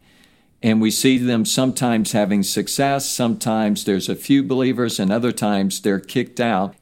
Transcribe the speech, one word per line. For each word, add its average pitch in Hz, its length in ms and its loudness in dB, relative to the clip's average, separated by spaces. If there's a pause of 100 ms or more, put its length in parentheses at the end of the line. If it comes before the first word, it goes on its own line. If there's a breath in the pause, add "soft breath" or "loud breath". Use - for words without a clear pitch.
(640 soft breath)
And 110 160 4
we 110 120 4
see 131 260 2
them 120 260 0
sometimes 120 680 0
having 101 320 2
success, 139 680 -2
sometimes 110 720 -2
there's 95 240 0
a 127 60 -2
few 139 300 2
believers, 123 560 -2
and 98 120 0
other 117 200 0
times 98 500 -2
they're 98 180 0
kicked - 400 -6
out, 101 420 0